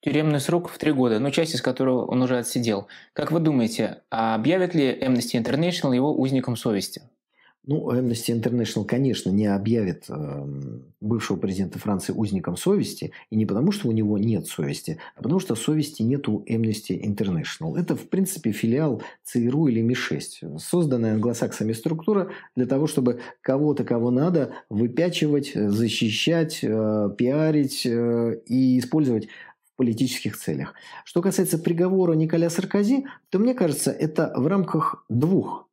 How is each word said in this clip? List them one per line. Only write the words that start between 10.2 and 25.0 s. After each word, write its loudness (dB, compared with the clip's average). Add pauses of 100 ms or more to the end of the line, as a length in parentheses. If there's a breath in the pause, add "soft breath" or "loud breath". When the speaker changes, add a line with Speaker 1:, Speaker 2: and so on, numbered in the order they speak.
Speaker 2:
бывшего -2
президента -4
Франции -4
узником -2
совести, -2 (160 loud breath)
и 0
не 2
потому, 2
что -2
у 0
него 2
нет 0
совести, -6 (180 loud breath)
а -16
потому, 2
что -4
совести -2
нет 0
у -2
Amnesty -2
International. -2
Это, 0
в -10
принципе, -2
филиал 0 (220 loud breath)
цру 2
или 2
ми 2
шесть, -6 (180)
созданная 2
англосаксами -2
структура 0 (280 loud breath)
для 2
того, 0
чтобы 0 (180 loud breath)
кого-то, 2
кого 2
надо, 2 (180 loud breath)
выпячивать, 0